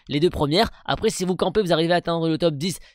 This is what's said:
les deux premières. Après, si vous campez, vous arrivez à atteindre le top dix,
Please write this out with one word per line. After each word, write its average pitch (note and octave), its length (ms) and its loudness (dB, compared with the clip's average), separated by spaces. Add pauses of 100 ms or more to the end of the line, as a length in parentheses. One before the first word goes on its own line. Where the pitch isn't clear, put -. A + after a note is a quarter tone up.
les C#3+ 100 0
deux E3+ 100 4
premières. D#3+ 400 0 (140)
Après, C#3 260 0
si - 140 -4
vous F3+ 140 -2
campez, F#3+ 240 0
vous F3 100 0
arrivez E3 220 2
à F3 40 4
atteindre E3+ 280 -2
le D#3+ 140 0
top E3 160 2
dix, D#3 240 -6 (160)